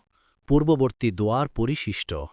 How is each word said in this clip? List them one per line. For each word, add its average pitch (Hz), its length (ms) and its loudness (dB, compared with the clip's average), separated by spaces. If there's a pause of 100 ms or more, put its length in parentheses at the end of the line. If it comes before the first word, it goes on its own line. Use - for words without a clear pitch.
(500)
পূর্ববর্তী 139 640 2
দোয়ার 110 360 0
পরিশিষ্ট। 117 640 -4 (220)